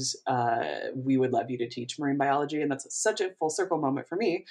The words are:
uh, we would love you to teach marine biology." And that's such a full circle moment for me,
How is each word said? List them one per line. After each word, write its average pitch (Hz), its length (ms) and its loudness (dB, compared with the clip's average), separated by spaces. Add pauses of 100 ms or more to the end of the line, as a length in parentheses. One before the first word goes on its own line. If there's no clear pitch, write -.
(280)
uh, 117 680 0
we 131 220 2
would 131 140 4
love 120 180 0
you 123 100 -4
to 120 100 -2
teach 123 300 -8
marine 143 180 0
biology." 143 440 2
And 147 100 0
that's 131 140 -6 (100)
such 214 260 0
a 185 180 -2
full 160 100 2
circle 180 280 0
moment 143 300 0
for 165 80 -4
me, 185 340 0